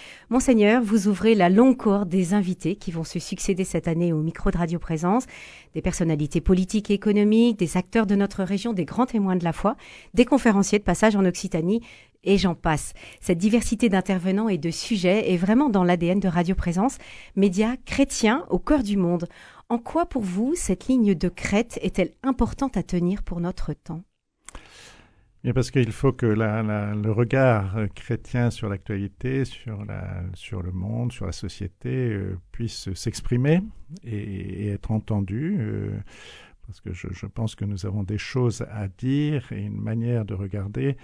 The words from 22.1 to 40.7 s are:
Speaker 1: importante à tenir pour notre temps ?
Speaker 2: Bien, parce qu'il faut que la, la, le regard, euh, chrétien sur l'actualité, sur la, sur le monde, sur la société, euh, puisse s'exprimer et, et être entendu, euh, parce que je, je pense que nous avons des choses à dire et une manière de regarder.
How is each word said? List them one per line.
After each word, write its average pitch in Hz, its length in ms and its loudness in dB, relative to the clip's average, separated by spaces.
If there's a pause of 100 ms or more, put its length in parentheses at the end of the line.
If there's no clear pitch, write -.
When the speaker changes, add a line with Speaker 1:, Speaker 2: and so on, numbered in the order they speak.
Speaker 1:
importante 262 560 -2
à 175 60 -2
tenir 180 400 -2
pour 175 180 -6
notre 175 320 -4
temps ? 165 300 -14 (1400)
Speaker 2:
Bien, 123 100 0
parce 127 180 0
qu'il 120 200 2
faut 135 200 2
que 127 160 0
la, 110 340 2
la, 104 320 -2
le 107 180 -2
regard, 113 640 2
euh, 110 120 -2
chrétien 120 640 -2
sur - 180 -6
l'actualité, 101 760 -4
sur 107 400 -10
la, 95 380 -8 (140)
sur 98 260 -10
le 90 100 -8
monde, 110 400 -4
sur 107 140 -8
la 92 60 -6
société, - 580 -10
euh, 107 480 -4 (140)
puisse 110 420 -8
s'exprimer 127 680 0 (420)
et, 107 120 -8
et 101 520 -8
être 101 240 -4
entendu, 110 680 -2
euh, 101 380 -4 (680)
parce - 120 -16
que 92 140 -10
je, 87 180 -10
je 90 140 -12
pense 110 300 -6
que - 100 -6
nous 101 200 -6
avons 98 180 -4
des 101 160 -4
choses 123 520 -2
à 104 160 -6
dire 139 640 -2
et 104 100 -8
une 104 200 -6
manière 113 420 -2
de 104 100 -8
regarder. 101 720 -4